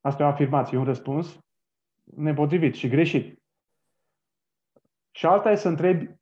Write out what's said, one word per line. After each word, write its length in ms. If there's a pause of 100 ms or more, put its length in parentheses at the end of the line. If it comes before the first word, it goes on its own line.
Asta 220
e 40
o 20
afirmație, 500
un 60
răspuns 540 (640)
nepotrivit 720
și 140
greșit. 540 (1700)
Și 160
alta 240
e 40
să 140
întrebi, 540